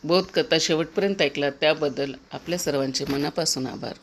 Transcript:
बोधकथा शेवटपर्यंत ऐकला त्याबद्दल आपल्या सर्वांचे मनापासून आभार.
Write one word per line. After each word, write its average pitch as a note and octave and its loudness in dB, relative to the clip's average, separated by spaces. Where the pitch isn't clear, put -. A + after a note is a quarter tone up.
बोधकथा E3+ 2
शेवटपर्यंत F3 0
ऐकला C#3+ 2
त्याबद्दल C#3+ 0
आपल्या E3 -6
सर्वांचे C#3 -2
मनापासून C#3+ 0
आभार. A2 -8